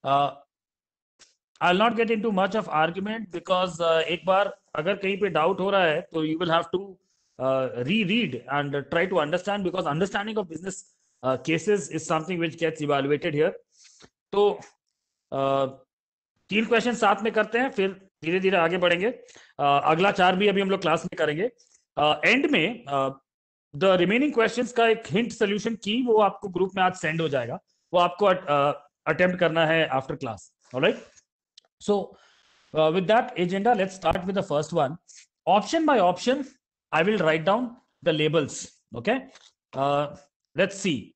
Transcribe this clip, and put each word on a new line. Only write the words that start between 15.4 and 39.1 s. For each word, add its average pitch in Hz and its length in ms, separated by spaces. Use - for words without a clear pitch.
तीन 214 180
क्वेश्चन 233 280
साथ 202 280
में 220 100
करते 220 260
हैं, 262 120
फिर 190 380
धीरे-धीरे 190 320
आगे 175 220
बढ़ेंगे। 180 320
अ, 143 260
अगला 165 280
चार 185 240
भी 208 120
अभी 196 120
हम 190 100
लोग 190 100
क्लास 165 240
में - 140
करेंगे। 160 320
अ, 147 260
एंड 240 220
में, 220 380
अ, 135 240
the 185 200
remaining 226 420
questions 226 340
का 233 160
एक 220 180
हिंट 208 260
सॉल्यूशन 208 420
की 220 280
वो 220 180
आपको 196 280
ग्रुप 185 280
में 190 60
आज 180 120
सेंड 160 260
हो 160 80
जाएगा, 135 300
वो 175 80
आपको 175 260
अट-, 185 220
अ, 143 400
अटेम्प्ट 180 320
करना 165 280
है 160 240
after 135 220
class, 123 280
alright? 180 220
So, 202 140
uh, 156 160
with 180 160
that 233 300
agenda, 196 360
let's 190 260
start 175 240
with 190 120
the 196 160
first 151 260
one. 147 180
Option 214 380
by 277 140
option, 240 440
I 160 100
will 214 140
write 160 260
down 226 240
the 156 160
labels, 151 460
okay? 214 240